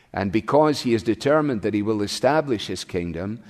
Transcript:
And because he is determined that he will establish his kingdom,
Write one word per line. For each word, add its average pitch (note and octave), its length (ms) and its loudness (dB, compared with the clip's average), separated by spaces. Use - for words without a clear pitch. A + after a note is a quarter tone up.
And F#2+ 180 -2
because C#3+ 500 2
he A#2+ 120 2
is A2+ 100 0
determined C3+ 580 0
that G#2 120 -2
he G#2 80 0
will G#2 200 -2
establish C3 640 0
his F#2 180 -8
kingdom, F2 640 -6